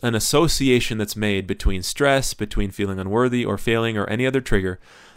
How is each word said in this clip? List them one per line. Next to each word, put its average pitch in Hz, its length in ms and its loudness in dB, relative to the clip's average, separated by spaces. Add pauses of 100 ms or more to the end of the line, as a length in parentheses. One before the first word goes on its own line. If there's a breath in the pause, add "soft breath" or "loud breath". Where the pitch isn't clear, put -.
an 120 120 0
association 127 840 2
that's 107 180 -4
made 101 300 -2
between 95 360 -2
stress, 135 520 0
between 104 360 -2
feeling 98 280 -4
unworthy 117 480 0
or 101 100 -2
failing 113 400 0
or 101 140 0
any 120 160 0
other 131 160 0
trigger. 92 360 0 (380 loud breath)